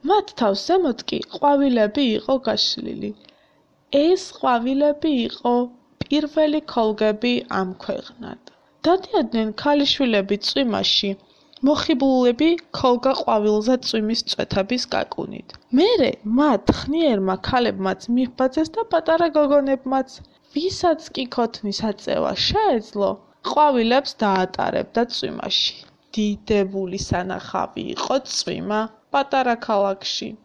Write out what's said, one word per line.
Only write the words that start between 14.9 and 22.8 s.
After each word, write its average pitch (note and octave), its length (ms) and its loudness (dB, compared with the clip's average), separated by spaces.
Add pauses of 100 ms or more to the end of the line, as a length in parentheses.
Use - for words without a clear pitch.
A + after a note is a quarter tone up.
მერე E4+ 400 4 (200)
მათ B3+ 460 4
ხნიერმა B3 640 0
ქალებმაც G3 680 -2
მიჰბაძეს C4 640 0
და A4+ 120 -2
პატარა E4 460 2
გოგონებმაც, C4+ 800 2 (460)
ვისაც E4 540 0
კი C4+ 220 -8
ქოთნის A3+ 500 -4
აწევა G3+ 540 -2
შეეძლო, A3+ 760 0 (300)